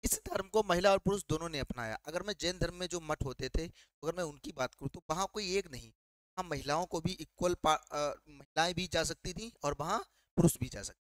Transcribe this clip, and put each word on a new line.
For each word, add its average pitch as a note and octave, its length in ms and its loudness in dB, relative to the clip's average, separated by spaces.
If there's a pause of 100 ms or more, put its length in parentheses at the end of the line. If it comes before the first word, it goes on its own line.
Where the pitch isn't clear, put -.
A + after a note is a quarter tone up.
इस - 220 2
धर्म F#3+ 220 -4
को G#3+ 140 4
महिला F#3+ 300 6
और G3 60 6
पुरुष G3 300 0
दोनों D#3+ 200 -2
ने D#3 100 -6
अपनाया। A#2 360 -6
अगर E3+ 280 -8
मैं G3+ 180 -6
जैन F3 180 0
धर्म E3+ 160 -2
में F3+ 120 -4
जो E3+ 140 -4
मठ D3+ 240 -4
होते C3 240 -6
थे, D#3+ 200 -2
अगर - 460 -8
मैं F3+ 100 -4
उनकी D3 280 -8
बात B2+ 220 -4
करूँ C3+ 140 -8
तो - 220 -12
वहाँ F#3 160 0
कोई F#3+ 300 -4
एक F#3+ 100 0
नहीं, A#2 240 -14
वहाँ - 580 -12
महिलाओं D3 380 0
को E3+ 140 -2
भी F3+ 120 -2
equal F3+ 420 -2
पा-, - 360 2
अ, D3 380 -2
महिलाएं D#3 460 0
भी F3+ 140 -2
जा E3 160 2
सकती E3 280 -4
थी A3 200 -8 (100)
और D3 180 0
वहाँ F3+ 220 0 (340)
पुरुष - 200 6
भी B2+ 120 -4
जा G2+ 140 -10
सकते G2+ 280 -14